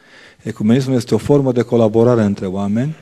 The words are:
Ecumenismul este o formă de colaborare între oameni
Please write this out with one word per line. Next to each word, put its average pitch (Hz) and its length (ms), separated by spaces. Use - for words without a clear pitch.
Ecumenismul 127 540
este 117 180
o 107 40
formă 139 340
de 120 100
colaborare 117 600
între 101 240
oameni 101 560